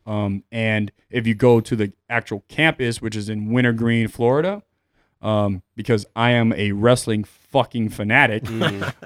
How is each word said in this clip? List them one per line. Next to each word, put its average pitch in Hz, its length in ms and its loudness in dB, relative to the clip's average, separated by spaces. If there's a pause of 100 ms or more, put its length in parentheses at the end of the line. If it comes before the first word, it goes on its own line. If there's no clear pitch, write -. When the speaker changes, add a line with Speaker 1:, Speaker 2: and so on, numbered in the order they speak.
Speaker 1:
Um, 104 460 -4
and 107 400 -2 (200)
if 117 160 -2
you 117 80 4
go 120 240 6
to 113 160 -4
the 104 160 -2 (180)
actual 113 380 -4
campus, 131 540 -2
which 110 140 -6
is 104 140 -6
in 107 220 -6
Wintergreen, 117 560 2
Florida, 151 560 -2 (580)
um, 104 400 0 (140)
because 110 300 -2 (100)
I 117 160 2
am 117 220 2
a 101 180 -2
wrestling 110 540 2
fucking - 640 -4
fanatic, 110 540 2
Speaker 2:
Mm. 113 500 -4 (120)